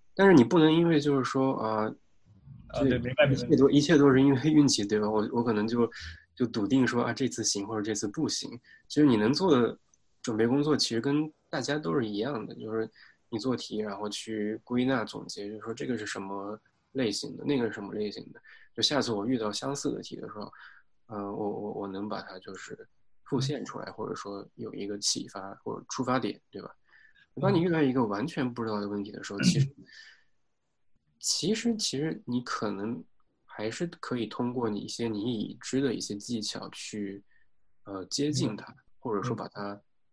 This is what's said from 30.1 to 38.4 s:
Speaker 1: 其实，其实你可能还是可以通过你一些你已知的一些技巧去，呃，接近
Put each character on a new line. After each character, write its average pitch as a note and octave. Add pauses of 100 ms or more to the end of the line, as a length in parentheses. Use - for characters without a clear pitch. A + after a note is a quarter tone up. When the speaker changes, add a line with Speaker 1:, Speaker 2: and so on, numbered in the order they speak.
Speaker 1:
其 -
实， A#3
其 -
实 D#3
你 B2
可 -
能 G#2 (440)
还 G#2+
是 F3
可 -
以 A2+
通 B2
过 A#2+
你 G#2
一 -
些 A#2
你 A2+
已 G#2+
知 -
的 C3+
一 -
些 -
技 A2
巧 G2+
去， G2+ (600)
呃， G2
接 C#3+
近 B2+